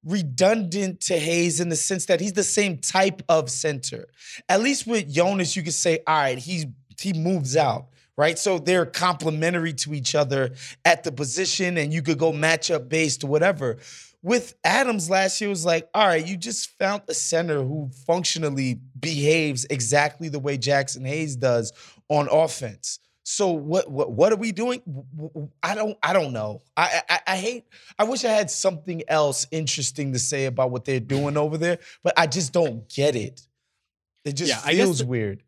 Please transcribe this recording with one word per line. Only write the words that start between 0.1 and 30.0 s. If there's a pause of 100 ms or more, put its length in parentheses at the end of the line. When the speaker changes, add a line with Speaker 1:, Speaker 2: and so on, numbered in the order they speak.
Speaker 1:
to
Hayes
in
the
sense
that
he's
the
same
type
of
center. (380)
At
least
with
Jonas,
you
could
say,
all
right,
he's, (320)
he
moves
out. (300)
Right?
So
they're
complementary
to
each
other (320)
at
the
position,
and
you
could
go
matchup
based
or
whatever. (440)
With (100)
Adams
last
year,
it
was
like,
"All
right,
you
just
found
a
center
who (160)
functionally (180)
behaves
exactly
the
way
Jackson
Hayes
does (380)
on
offense." (240)
So
what,
what,
what
are
we
doing?
W-, (100)
w-,
w-, (120)
I
don't,
I
don't
know. (140)
I,
I,
I
hate, (300)
I
wish
I
had
something
else
interesting